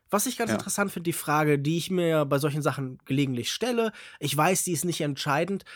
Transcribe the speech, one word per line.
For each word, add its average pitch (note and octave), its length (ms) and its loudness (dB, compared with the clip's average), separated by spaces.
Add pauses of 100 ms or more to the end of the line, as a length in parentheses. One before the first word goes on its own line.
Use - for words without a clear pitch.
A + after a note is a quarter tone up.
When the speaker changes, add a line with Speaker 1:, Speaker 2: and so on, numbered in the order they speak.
Speaker 1:
was G3+ 160 0
ich B3 120 -4
ganz A3+ 140 0
Speaker 2:
Ja. - 20 2
Speaker 1:
interessant G3+ 380 -2
find, F3 140 -8
die E3+ 80 0
Frage, D3+ 460 2
die D3+ 180 0
ich E3+ 140 -4
mir E3 340 2
bei C#3 140 2
solchen D3 240 0
Sachen C3+ 420 -2
gelegentlich C3+ 460 0
stelle, A3+ 400 0 (280)
ich C#3+ 160 -2
weiß, D#3 280 4
die F#3 80 -2
ist D#3+ 140 -2
nicht E3+ 160 -2
entscheidend, D#3 640 0 (120)